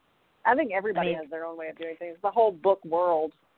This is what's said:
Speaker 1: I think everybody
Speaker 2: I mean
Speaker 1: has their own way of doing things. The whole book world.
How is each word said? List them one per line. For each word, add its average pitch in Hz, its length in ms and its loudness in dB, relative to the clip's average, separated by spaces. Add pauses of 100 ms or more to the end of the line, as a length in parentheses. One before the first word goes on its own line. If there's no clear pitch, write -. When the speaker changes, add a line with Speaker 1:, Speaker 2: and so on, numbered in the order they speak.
(440)
Speaker 1:
I 233 100 6
think 262 200 0
everybody 185 360 0
Speaker 2:
I - 20 0
mean 170 80 -6
Speaker 1:
has 147 100 -14
their 160 140 -8
own 165 120 -10
way 160 120 -10
of 156 100 -14
doing 165 200 -10
things. 170 240 -12
The 202 80 -2
whole 220 220 4
book 190 320 2
world. 165 480 0 (260)